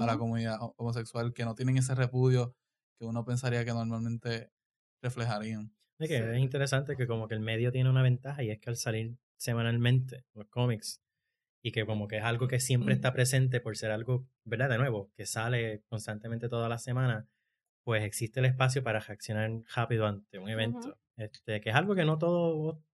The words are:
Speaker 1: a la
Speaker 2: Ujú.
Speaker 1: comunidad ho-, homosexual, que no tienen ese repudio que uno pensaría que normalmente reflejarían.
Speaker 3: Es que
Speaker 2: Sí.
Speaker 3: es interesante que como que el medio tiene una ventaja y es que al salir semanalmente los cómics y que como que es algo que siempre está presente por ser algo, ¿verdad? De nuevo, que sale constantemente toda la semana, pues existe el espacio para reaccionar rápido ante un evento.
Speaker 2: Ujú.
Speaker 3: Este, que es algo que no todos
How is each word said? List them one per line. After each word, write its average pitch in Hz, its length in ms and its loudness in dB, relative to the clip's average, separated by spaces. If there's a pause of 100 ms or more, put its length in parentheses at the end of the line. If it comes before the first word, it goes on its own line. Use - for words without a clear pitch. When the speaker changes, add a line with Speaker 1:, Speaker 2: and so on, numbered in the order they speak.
Speaker 1:
a 117 40 2
la 117 80 4
Speaker 2:
Ujú. 110 80 0
Speaker 1:
comunidad 113 380 -2
ho-, 117 180 -8
homosexual, 117 560 -4
que 120 120 -4
no 113 100 -4
tienen 131 220 2
ese 131 180 2
repudio 127 580 4 (460)
que 117 60 -10
uno 113 200 -4
pensaría 120 380 0
que 117 100 -2
normalmente 117 760 -4 (540)
reflejarían. 110 680 -4 (280)
Speaker 3:
Es 160 100 -4
que 151 80 2
Speaker 2:
Sí. 113 140 2
Speaker 3:
es 120 80 0
interesante 135 560 0
que 127 100 -2
como 113 220 -2
que 110 80 -4
el 110 60 -2
medio 113 300 0
tiene 127 200 4
una 131 100 6
ventaja 131 400 2
y 110 80 -2
es 107 100 -6
que 120 120 -8
al 117 40 -4
salir 113 400 -4 (220)
semanalmente 120 960 2
los 107 140 -14
cómics 123 520 -2 (640)
y 120 80 -2
que 110 140 0
como 104 220 -2
que 107 100 -4
es 107 60 -2
algo 120 240 2
que 127 120 0
siempre 131 360 4
está 131 180 2
presente 127 480 2
por 107 160 -6
ser 110 140 -2
algo, 123 340 -2 (200)
¿verdad? 117 240 0
De 113 100 2
nuevo, 110 360 0
que 104 120 -10
sale 113 640 -2
constantemente 113 600 -6
toda 117 200 -2
la 117 100 -2
semana, 123 480 0 (560)
pues 110 200 0
existe 107 360 -4
el 127 80 6
espacio 131 360 2
para 110 160 0
reaccionar 107 520 -4 (240)
rápido 113 320 2
ante 101 320 -6
un 98 100 -8
evento. 113 300 -2 (100)
Speaker 2:
Ujú. - 80 -14 (200)
Speaker 3:
Este, 107 440 -6
que 117 80 -4
es 110 60 2
algo 196 180 4
que 180 100 2
no 156 140 4
todos 160 600 0 (160)